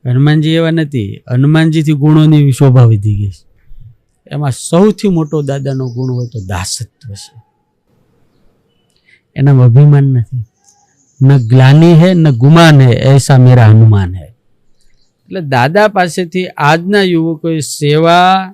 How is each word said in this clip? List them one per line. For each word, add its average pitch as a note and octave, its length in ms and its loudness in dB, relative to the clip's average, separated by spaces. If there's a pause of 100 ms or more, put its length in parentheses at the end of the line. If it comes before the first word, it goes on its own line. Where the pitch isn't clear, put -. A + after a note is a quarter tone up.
હનુમાનજી D3 440 -2
એવા D#3+ 220 -2
નથી. C#3 600 -6
હનુમાનજીથી D#3 600 0
ગુણોની D3+ 580 2
શોભા B2+ 320 2
વધી G#2+ 340 0
ગઈ G2+ 120 -6
છે. - 180 -20 (840)
એમાં C#3+ 200 -6
સૌથી G3+ 560 -2
મોટો D#3+ 340 -4
દાદાનો C3+ 480 -8
ગુણ B2+ 240 -8
હોય B2 140 -8
તો A#2 200 -14
દાસત્વ F#2+ 640 -12
છે. - 280 -20 (1900)
એનામાં C3+ 300 2
અભિમાન C#3+ 380 4
નથી. B2 400 -4 (760)
"ન C3+ 160 4 (100)
ગ્લાનિ C#3 460 4
હૈ, F3 200 4
ન D#3+ 180 2
ગુમાન D3 500 4
હૈ, B2 120 4
એસા C3+ 440 2
મેરા B2+ 280 4
હનુમાન G#2+ 500 2
હૈ." D#2+ 120 -16
એટલે - 1120 -20
દાદા D3 460 -2
પાસેથી F3+ 600 -6
આજના E3+ 540 -2
યુવકોએ E3 580 -4
સેવા F3 960 -2